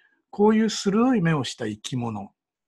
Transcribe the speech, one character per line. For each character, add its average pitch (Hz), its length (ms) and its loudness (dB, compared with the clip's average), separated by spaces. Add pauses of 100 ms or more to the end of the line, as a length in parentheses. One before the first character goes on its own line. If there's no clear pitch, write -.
(300)
こ 208 180 2
う 220 80 4
い 220 80 2
う 214 60 0
鋭 226 460 2
い 202 60 2
目 165 120 2
を 139 100 -2
し - 120 -8
た 117 120 -8
生 107 140 -8
き - 140 -10
物、 110 380 -6 (340)